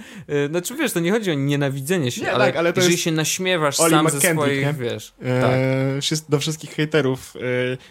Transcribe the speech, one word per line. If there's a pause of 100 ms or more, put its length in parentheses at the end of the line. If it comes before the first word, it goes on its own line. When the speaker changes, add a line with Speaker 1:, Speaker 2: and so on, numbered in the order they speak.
(300)
Speaker 1:
Y,
znaczy,
wiesz,
to
nie
chodzi
o
nienawidzenie
się,
Speaker 2:
Nie,
Speaker 1:
ale
Speaker 2:
tak,
ale
to
Speaker 1:
jeżeli
Speaker 2:
jest
Speaker 1:
się
naśmiewasz
Speaker 2:
Oli
Speaker 1:
sam
ze
Speaker 2:
McKendrick,
Speaker 1:
swoich,
Speaker 2:
nie?
Speaker 1:
wiesz,
Speaker 2:
E,
Speaker 1:
tak.
Speaker 2:
wszys-,
do
wszystkich
hejterów,
e, (140)